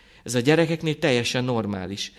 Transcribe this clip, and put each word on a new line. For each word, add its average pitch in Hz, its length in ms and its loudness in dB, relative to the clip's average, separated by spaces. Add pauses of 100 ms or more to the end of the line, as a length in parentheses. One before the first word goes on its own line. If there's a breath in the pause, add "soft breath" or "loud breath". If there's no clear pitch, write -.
(220 loud breath)
Ez 120 120 -8
a 123 60 2
gyerekeknél 160 580 2
teljesen 123 460 0
normális, 101 760 -4